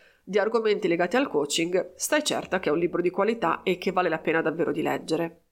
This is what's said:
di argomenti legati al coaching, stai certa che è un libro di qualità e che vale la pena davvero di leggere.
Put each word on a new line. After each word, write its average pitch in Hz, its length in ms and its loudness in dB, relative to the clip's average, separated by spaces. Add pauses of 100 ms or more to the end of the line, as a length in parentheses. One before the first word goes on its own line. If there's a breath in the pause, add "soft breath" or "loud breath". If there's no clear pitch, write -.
(240 loud breath)
di 185 140 -2
argomenti 214 500 2
legati 175 280 2
al 143 120 2
coaching, 165 680 0
stai - 280 0
certa 180 360 -2
che 175 100 -2
è - 20 2
un 151 60 2
libro 175 240 0
di 180 80 2
qualità 196 540 0
e 180 140 0
che 190 140 -2
vale 180 180 0
la 156 100 -2
pena 160 220 0
davvero 156 300 0
di 151 120 -2
leggere. 160 680 -4